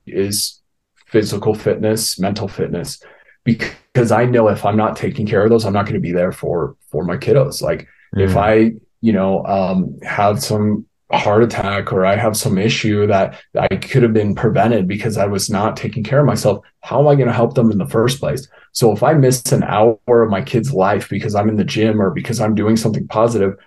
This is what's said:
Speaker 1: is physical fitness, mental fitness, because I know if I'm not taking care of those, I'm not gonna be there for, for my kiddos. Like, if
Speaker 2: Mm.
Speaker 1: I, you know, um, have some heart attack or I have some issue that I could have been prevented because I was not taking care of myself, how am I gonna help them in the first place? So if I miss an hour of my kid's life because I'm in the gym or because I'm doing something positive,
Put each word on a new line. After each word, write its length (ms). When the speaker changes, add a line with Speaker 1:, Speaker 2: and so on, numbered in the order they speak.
Speaker 1:
is 560
physical 480
fitness, 640
mental 280
fitness, 540
because 680
I 140
know 240
if 160
I'm 120
not 180
taking 300
care 180
of 60
those, 160
I'm 80
not 140
gonna 120
be 120
there 200
for, 440
for 120
my 140
kiddos. 440
Like, 260
if 180
Speaker 2:
Mm. 40
Speaker 1:
I, 160
you 120
know, 320
um, 580
have 400
some 420
heart 300
attack 500
or 140
I 100
have 220
some 220
issue 480
that 320
I 120
could 140
have 100
been 220
prevented 520
because 300
I 80
was 240
not 260
taking 280
care 160
of 80
myself, 360
how 180
am 80
I 80
gonna 260
help 140
them 160
in 80
the 180
first 220
place? 280
So 180
if 100
I 120
miss 380
an 120
hour 340
of 220
my 140
kid's 280
life 380
because 240
I'm 160
in 60
the 200
gym 240
or 120
because 280
I'm 140
doing 240
something 300
positive, 480